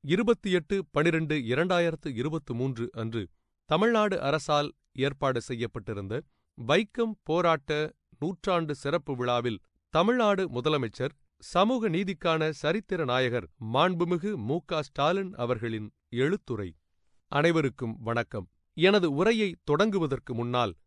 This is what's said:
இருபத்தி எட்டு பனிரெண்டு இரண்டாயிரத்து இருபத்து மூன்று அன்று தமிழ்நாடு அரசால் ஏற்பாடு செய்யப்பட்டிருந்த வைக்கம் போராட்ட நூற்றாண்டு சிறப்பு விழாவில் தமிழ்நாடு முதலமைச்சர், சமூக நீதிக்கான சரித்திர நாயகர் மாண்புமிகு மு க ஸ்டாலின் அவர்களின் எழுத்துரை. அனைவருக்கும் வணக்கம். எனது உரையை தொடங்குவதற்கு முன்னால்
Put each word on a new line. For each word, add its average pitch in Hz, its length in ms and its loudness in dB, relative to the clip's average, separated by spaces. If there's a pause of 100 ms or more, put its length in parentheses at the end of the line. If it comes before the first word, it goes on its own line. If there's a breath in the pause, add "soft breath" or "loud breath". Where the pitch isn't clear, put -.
இருபத்தி 202 500 2
எட்டு 180 400 0
பனிரெண்டு 160 460 2
இரண்டாயிரத்து 160 760 -2
இருபத்து 143 400 -4
மூன்று 120 380 -4
அன்று 113 360 -6 (360)
தமிழ்நாடு 208 580 2
அரசால் 147 500 0 (200)
ஏற்பாடு 135 480 0
செய்யப்பட்டிருந்த 113 800 -6 (460)
வைக்கம் 220 440 0 (100)
போராட்ட 156 720 0 (260)
நூற்றாண்டு 170 560 -2
சிறப்பு 139 420 -2
விழாவில் 120 420 0 (300)
தமிழ்நாடு 202 600 2
முதலமைச்சர், 127 600 -2 (300)
சமூக 214 500 2
நீதிக்கான 165 640 0
சரித்திர 170 540 -2
நாயகர் 123 440 0 (240)
மாண்புமிகு 175 640 2
மு 127 300 -2
க 156 160 -2
ஸ்டாலின் 180 520 -2
அவர்களின் 113 580 -4 (180)
எழுத்துரை. 120 600 -2 (580)
அனைவருக்கும் 143 720 0
வணக்கம். 113 480 -6 (240)
எனது 175 380 4
உரையை 202 440 2 (140)
தொடங்குவதற்கு 156 640 0
முன்னால் 120 420 0 (120)